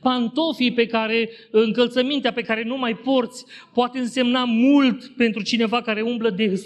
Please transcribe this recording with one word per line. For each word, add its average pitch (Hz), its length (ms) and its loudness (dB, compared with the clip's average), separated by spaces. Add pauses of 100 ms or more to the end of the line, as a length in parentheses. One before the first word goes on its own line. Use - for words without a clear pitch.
Pantofii 247 720 0
pe 233 120 2
care, 226 440 -2 (220)
încălțămintea 240 800 2
pe 240 80 -6
care 220 220 -4
nu 240 140 -6
mai 240 180 -2
porți 254 500 -2 (280)
poate 247 260 0
însemna 247 440 0
mult 247 640 4
pentru 226 360 -2
cineva 226 400 0
care 214 200 -4
umblă 233 280 -2
de-, 196 360 -2